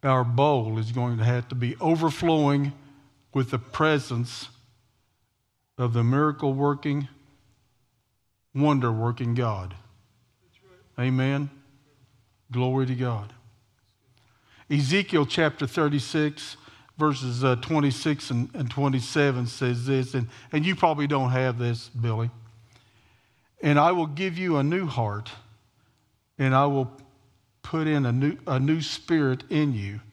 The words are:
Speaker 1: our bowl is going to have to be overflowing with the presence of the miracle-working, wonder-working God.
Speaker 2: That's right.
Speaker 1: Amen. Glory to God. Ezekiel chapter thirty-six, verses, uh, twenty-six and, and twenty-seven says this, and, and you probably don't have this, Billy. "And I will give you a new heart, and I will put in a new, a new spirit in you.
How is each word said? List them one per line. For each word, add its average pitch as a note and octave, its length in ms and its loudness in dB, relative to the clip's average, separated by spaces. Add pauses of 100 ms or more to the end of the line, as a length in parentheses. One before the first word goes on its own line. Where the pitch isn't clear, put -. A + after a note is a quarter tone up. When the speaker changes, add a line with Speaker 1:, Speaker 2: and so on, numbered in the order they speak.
Speaker 1:
our C3 220 2
bowl A#2+ 540 2
is A2 120 -4
going A#2+ 280 -2
to A2 40 0
have B2 240 0
to - 80 -8
be B2 240 -4
overflowing D#3 920 2 (580)
with C3 200 -2
the B2+ 80 -2
presence C3 880 -2 (1300)
of B2 160 0
the A#2 100 2
miracle-working, C#3+ 1040 0 (1500)
wonder-working A#2+ 800 0
God. G#2 400 -2 (640)
Speaker 2:
That's - 240 -20 (320)
right. A#2+ 80 -2
Speaker 1:
Amen. C3+ 460 0 (1000)
Glory B2+ 360 0
to B2+ 80 -2
God. A#2 360 -4 (1400)
Ezekiel D3 560 2
chapter D#3 400 0
thirty-six, D3 880 -2 (400)
verses, C3 460 0
uh, B2+ 140 4
twenty-six C#3+ 760 -2
and, A#2+ 240 -2
and C3 160 -4
twenty-seven C3+ 720 0
says A#2+ 400 -4
this, C3 300 -2
and, A#2 120 -2 (240)
and D3+ 140 0
you F#3+ 100 0
probably D3+ 300 2
don't C#3 240 0
have B2+ 300 0
this, A#2+ 300 -4
Billy. A#2 420 -2 (1300)
"And D3 160 4
I D#3+ 140 6
will E3+ 160 0
give E3+ 320 -4
you F3 180 0
a C3+ 60 2
new E3+ 240 -2
heart, A2 420 -4 (1080)
and C3 160 4
I C#3 100 6
will C#3 260 0 (680)
put D#3+ 240 -2
in D3 220 2
a A#2+ 40 2
new, C3+ 260 0 (100)
a C3 120 0
new D#3 220 2
spirit C#3+ 680 0
in D3+ 220 2
you. G2+ 280 -6 (100)